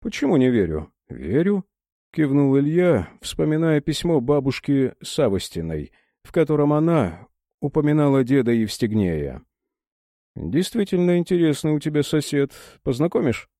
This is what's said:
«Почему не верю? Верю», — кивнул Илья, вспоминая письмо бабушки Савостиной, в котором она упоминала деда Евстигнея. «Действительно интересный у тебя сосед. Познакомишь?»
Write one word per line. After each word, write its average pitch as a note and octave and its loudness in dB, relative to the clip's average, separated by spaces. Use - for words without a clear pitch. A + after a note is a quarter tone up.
«Почему A#3 0
не B2+ 4
верю? D#2+ 0
Верю», — E3 -2
кивнул C#3 2
Илья, D3+ 2
вспоминая D#3 0
письмо D#3+ 0
бабушки C3+ 0
Савостиной, E2 -4
в - -20
котором D3 2
она D3+ 0
упоминала D3 2
деда A#2+ 2
Евстигнея. G2+ -2
«Действительно F3 0
интересный E3 0
у D3+ 0
тебя D3 -2
сосед. C#3+ -2
Познакомишь?» C#3+ -2